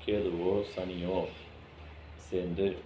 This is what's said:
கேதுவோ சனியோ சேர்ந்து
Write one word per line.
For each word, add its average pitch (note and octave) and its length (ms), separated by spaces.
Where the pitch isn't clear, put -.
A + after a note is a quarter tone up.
கேதுவோ F#2+ 580
சனியோ F2+ 480
சேர்ந்து F2+ 680